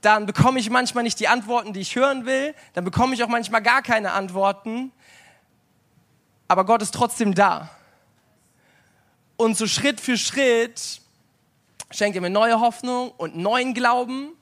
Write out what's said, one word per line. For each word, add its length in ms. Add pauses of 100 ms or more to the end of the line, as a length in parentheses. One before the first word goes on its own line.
dann 240
bekomme 320
ich 100
manchmal 360
nicht 160
die 80
Antworten, 440
die 80
ich 140
hören 320
will. 280 (200)
Dann 100
bekomme 300
ich 80
auch 60
manchmal 340
gar 200
keine 300
Antworten. 800 (1600)
Aber 180
Gott 160
ist 100
trotzdem 420
da. 360 (1700)
Und 200
so 100
Schritt 340
für 180
Schritt 840 (920)
schenkt 260
er 40
mir 100
neue 300
Hoffnung 560
und 200
neuen 360
Glauben 680